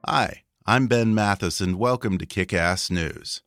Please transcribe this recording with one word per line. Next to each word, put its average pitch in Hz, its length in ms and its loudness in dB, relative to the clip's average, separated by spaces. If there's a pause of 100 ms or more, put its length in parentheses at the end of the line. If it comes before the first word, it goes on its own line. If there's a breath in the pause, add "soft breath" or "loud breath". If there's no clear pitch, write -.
Hi, 143 380 -2 (240)
I'm 123 220 4
Ben 113 260 4
Mathis, 101 460 0
and 92 180 0
welcome 117 400 0
to - 80 -6
Kick-Ass 92 640 0
News. 82 560 -6